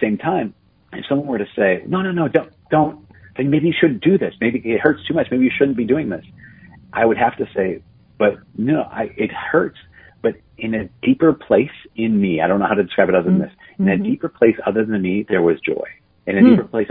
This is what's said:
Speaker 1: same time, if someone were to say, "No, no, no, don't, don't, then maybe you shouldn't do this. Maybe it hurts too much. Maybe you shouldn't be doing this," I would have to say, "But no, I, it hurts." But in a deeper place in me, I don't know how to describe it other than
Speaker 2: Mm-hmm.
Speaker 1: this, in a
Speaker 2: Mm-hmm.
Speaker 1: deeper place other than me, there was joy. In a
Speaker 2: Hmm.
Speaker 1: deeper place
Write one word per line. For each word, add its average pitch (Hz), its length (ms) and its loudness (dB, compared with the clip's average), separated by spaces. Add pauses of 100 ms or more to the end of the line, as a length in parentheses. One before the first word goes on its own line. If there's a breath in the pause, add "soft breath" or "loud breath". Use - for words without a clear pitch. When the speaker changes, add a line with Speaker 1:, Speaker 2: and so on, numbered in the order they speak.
Speaker 1:
same 107 160 0
time, 151 360 -4 (400)
if - 140 -12
someone 143 200 -2
were 127 100 -4
to 101 160 -4
say, 95 320 0
"No, 185 160 -4
no, 190 120 -4
no, 165 160 -2
don't, - 200 -2 (220)
don't, 151 280 0 (360 soft breath)
then 135 140 -2
maybe 151 180 2
you 165 100 0
shouldn't 139 240 0
do 190 160 4
this. 104 220 -4
Maybe 117 240 -2
it 113 160 0
hurts - 260 0
too 143 80 -4
much. 156 160 -2
Maybe 127 140 0
you 127 140 2
shouldn't 139 180 0
be 120 100 -2
doing 135 240 -2
this," 85 140 -8 (720 soft breath)
I 110 120 0
would 113 120 2
have 117 200 0
to - 180 -4
say, 92 260 -2 (360)
"But 104 200 2 (200)
no, 131 320 0
I, 107 280 -8
it 107 140 -4
hurts." - 460 -2 (440 soft breath)
But 110 140 -2 (220)
in 113 180 -6
a 107 140 -6 (120)
deeper 156 320 4
place 117 380 0 (240)
in 113 240 0
me, 87 220 0
I 85 60 2
don't 98 120 2
know 92 80 0
how - 80 0
to 101 80 2
describe 95 260 0
it 92 60 4
other 87 160 2
than - 80 4
Speaker 2:
Mm-hmm. - 40 0
Speaker 1:
this, - 80 -12 (280 soft breath)
in 190 80 2
a 196 60 2
Speaker 2:
Mm-hmm. 196 100 0
Speaker 1:
deeper 220 260 -4
place 117 260 2 (100)
other 107 200 0
than 107 160 -2
me, 92 280 -2
there 90 120 2
was 85 200 2
joy. - 260 -6 (400)
In 101 100 -2
a - 40 4
Speaker 2:
Hmm. 247 100 8
Speaker 1:
deeper - 140 4
place 110 260 -4